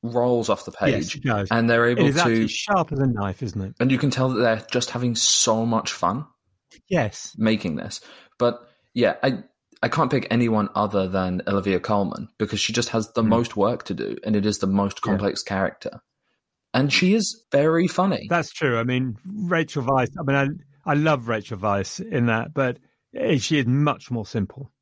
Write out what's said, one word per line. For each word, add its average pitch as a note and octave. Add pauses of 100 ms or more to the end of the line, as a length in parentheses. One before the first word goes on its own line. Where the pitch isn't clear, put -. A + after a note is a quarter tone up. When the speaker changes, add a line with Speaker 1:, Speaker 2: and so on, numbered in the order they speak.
Speaker 1:
rolls A#2+
off G#2
the - (100)
Speaker 2:
Yes, G2 (240)
Speaker 1:
page, -
Speaker 2:
it C3
does. G#2
Speaker 1:
and A#2
they're A#2
Speaker 2:
It B2
Speaker 1:
able -
Speaker 2:
is C#3
actually A2+
Speaker 1:
to A2
Speaker 2:
sharp F#3
as C#3+
a C3+
knife, G2+
isn't G#2
it? F#2+
Speaker 1:
And B2+
you C3
can C#3+
tell C3
that A#2
they're A2+
just B2
having B2
so A2+
much A2+
fun G#2+ (640)
Speaker 2:
Yes. C#3
Speaker 1:
making G#2+
this. - (380)
But A#2+ (320)
yeah, A2+
I, C3+ (400)
I A#2
can't C#3
pick C3
anyone A2+
other G2
than F#2
Olivia G2
Colman G2+ (100)
because G#2
she -
just A#2+
has A2
the A#2
Speaker 2:
Hmm. A2
Speaker 1:
most A#2
work G#2
to F#2+
do, G#1
and G#2+
it G2+
is G#2
the -
most G2
Speaker 2:
Yeah. -
Speaker 1:
complex G2+
character. - (760)
And C#3
she F#3
is - (120)
very D#3+
funny. F#3
Speaker 2:
That's E3+
true. B2
I A2+
mean, B2+
Rachel F3
Weisz, B2+
I F3
mean, C#3 (260)
I, -
I C#3+
love D3
Rachel A2
Weisz G2+
in D3
that, A#2
but, C3 (380)
eh, -
she D3+
is A#2
much C#3
more A2+
simple. A#2